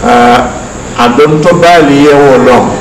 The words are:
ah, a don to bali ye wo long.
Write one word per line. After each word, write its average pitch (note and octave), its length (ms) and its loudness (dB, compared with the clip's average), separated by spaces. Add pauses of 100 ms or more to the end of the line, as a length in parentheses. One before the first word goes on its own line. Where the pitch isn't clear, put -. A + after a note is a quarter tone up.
ah, A#3+ 460 0 (480)
a - 180 -2
don D3+ 240 2
to E3+ 160 0
bali D#3+ 480 2
ye D3 100 4
wo C#3 300 2
long. A#2+ 380 0